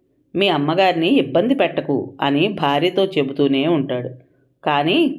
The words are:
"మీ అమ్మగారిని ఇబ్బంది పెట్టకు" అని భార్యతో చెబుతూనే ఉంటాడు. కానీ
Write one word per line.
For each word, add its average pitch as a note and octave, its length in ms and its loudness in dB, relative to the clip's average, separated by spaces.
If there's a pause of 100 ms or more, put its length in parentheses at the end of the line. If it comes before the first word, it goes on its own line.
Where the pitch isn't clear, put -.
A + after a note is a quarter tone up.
(340)
"మీ G3+ 140 2
అమ్మగారిని E3 600 2
ఇబ్బంది A#3+ 460 2
పెట్టకు" D3 680 -2
అని C#3+ 280 2
భార్యతో E3+ 560 0
చెబుతూనే C#3 600 0
ఉంటాడు. B2+ 440 -2 (540)
కానీ E3+ 540 0